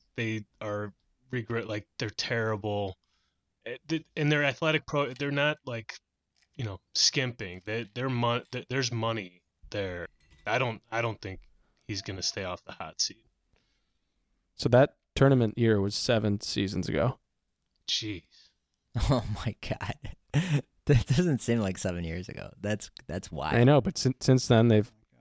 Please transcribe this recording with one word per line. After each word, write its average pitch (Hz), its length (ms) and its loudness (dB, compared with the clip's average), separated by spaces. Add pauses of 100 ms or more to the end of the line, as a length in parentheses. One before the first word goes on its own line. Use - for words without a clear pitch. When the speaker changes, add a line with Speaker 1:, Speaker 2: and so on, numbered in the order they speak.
(160)
Speaker 1:
They 110 280 -4 (160)
are 104 320 -6 (380)
regret, 117 380 -6
like, 104 180 -6 (140)
they're 110 100 -4
terrible. 104 840 -4 (680)
Eh, 123 120 -10 (100)
th-, 160 180 -4 (120)
and 151 140 2
their 151 120 2
athletic 151 440 0
pro, 143 280 -2
they're 143 160 -4
not, 147 340 0
like, 117 300 -10 (640)
you 131 80 -6
know, 98 160 -8 (160)
skimping. 117 680 -2
They, 110 300 -6
they're 131 160 -4
mon-, 120 400 0
th-, 123 180 -10
there's 127 220 -2
money 113 500 -4 (300)
there. 92 380 -6 (400)
I 110 100 0
don't, 120 320 -4
I 113 100 -4
don't 117 220 -4
think 95 180 -10 (460)
he's 101 160 -6
gonna 95 200 -10
stay - 200 -6
off 90 220 -8
the - 80 -14
hot - 280 -12
seat. - 240 -6 (1300)
Speaker 2:
So - 140 0
that 127 260 6 (180)
tournament 131 420 6
year 113 240 4
was 101 140 0
seven 107 460 2
seasons 98 480 -2
ago. 90 300 0 (680)
Speaker 1:
Jeez. 104 380 -6 (680)
Speaker 3:
<laughs> - 160 0
Oh 127 140 2 (220)
my 110 160 -6
God. - 1040 -4
<laughs> - 0 - (240)
That 135 180 6
doesn't 143 360 2
seem 117 180 0
like 95 160 -2
seven 87 260 -4
years 87 280 -8
ago. - 180 -12 (140)
That's, 104 280 -4 (160)
that's - 240 -8
wild. 76 240 -4
Speaker 2:
I 117 80 6
know, 135 200 8
but 180 160 -4
sin-, 131 220 2
since 131 280 4
then 117 200 8
they've, 107 220 6 (300)